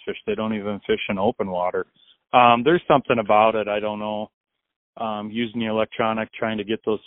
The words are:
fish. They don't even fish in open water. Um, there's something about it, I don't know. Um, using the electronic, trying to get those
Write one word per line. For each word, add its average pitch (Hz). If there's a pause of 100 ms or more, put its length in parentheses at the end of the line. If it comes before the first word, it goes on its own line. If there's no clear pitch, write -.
fish. 98
They 104
don't 110
even 101
fish 107
in 104
open 98
water. 90 (460)
Um, 120
there's 170
something 131
about 110
it, 107
I 104
don't 107
know. 107 (640)
Um, 107
using 113
the 113
electronic, 110
trying 110
to 104
get 107
those 107